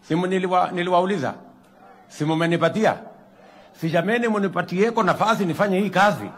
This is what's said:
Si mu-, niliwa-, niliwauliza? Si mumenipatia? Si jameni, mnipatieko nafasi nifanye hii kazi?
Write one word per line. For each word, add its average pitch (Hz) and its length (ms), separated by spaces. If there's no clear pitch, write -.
Si 156 60
mu-, 180 120
niliwa-, 180 460
niliwauliza? 180 640
Si - 160
mumenipatia? 165 680
Si 160 100
jameni, 214 380
mnipatieko 202 760
nafasi 190 440
nifanye 185 340
hii 202 100
kazi? 180 480